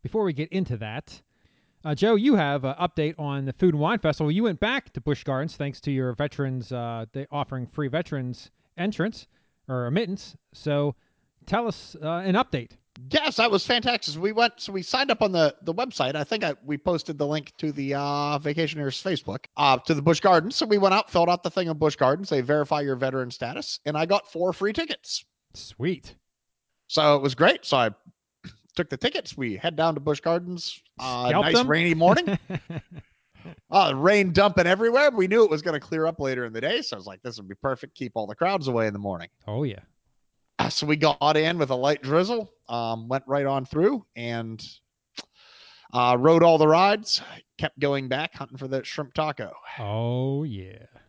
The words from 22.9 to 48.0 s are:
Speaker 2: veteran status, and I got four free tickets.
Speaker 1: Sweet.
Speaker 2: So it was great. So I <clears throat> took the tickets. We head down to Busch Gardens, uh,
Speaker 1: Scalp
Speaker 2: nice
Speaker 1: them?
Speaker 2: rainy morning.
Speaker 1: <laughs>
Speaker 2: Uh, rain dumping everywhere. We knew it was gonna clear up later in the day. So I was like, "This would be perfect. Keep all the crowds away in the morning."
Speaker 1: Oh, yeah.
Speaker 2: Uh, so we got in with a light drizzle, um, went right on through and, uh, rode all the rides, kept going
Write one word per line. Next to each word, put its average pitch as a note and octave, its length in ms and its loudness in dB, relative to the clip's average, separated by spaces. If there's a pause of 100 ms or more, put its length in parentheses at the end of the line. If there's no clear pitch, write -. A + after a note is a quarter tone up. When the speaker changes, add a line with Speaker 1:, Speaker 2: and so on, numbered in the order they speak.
Speaker 2:
veteran C3 340 -4
status, - 540 -8
and D3+ 120 -2
I E3 80 2
got G3 260 0
four F3 220 0
free G3 200 -2
tickets. - 500 -8 (300)
Speaker 1:
Sweet. - 640 -8 (720)
Speaker 2:
So D3+ 280 4
it C3+ 60 0
was C#3 140 0
great. G#3+ 300 4
So C#3 120 2
I A2+ 140 2 (520)
<clears throat> - 320 -20
took E3 140 -4
the C3+ 80 -6
tickets. - 400 -6
We A#2 180 -4
head D#3+ 220 -4
down D#3+ 180 2
to C#3 60 -8
Busch D3 180 -2
Gardens, F3 640 -4 (180)
uh, B2 300 -2
Speaker 1:
Scalp F3 160 2
Speaker 2:
nice E3 100 2
Speaker 1:
them? B3 140 4
Speaker 2:
rainy E3 260 2
morning. G3+ 480 4
Speaker 1:
<laughs> - 60 -20 (1200)
Speaker 2:
Uh, E3+ 240 4
rain F#3+ 380 4
dumping F#3 340 4
everywhere. A#3 440 4
We G3+ 160 2
knew A3 180 6
it F3+ 40 0
was D3+ 120 0
gonna D#3 180 -2
clear D#3+ 260 -2
up E3 140 -2
later C3 260 -2
in A2+ 60 -10
the A2+ 80 -6
day. G3+ 220 -2
So - 140 -8
I G2+ 40 -14
was F#2 80 -16
like, F#2+ 140 -16
"This A2+ 160 -12
would G2 100 -16
be F#2+ 80 -12
perfect. - 400 -6
Keep B2 200 -8
all G#2+ 120 -4
the A2 80 -10
crowds F3 320 0
away A#2 180 2
in G#2 80 -2
the G#2 60 -8
morning." F#2 300 -8 (180)
Speaker 1:
Oh, A2+ 160 -4
yeah. G2+ 160 -6 (800)
Speaker 2:
Uh, D3 100 2
so - 160 -4
we D3+ 120 2
got D3 400 2
in E3 200 2
with C#3 120 0
a C3+ 60 2
light C#3 280 0
drizzle, F#3 480 0 (160)
um, A#2 400 -4
went C3 200 -2
right C#3 180 0
on C3+ 200 -2
through G3 400 0 (120)
and, A#2 440 -6 (1300)
uh, B2 260 4
rode E3 240 6
all E3 140 8
the D#3 100 6
rides, G3 540 4 (360)
kept C#3+ 220 -6
going C#3 280 0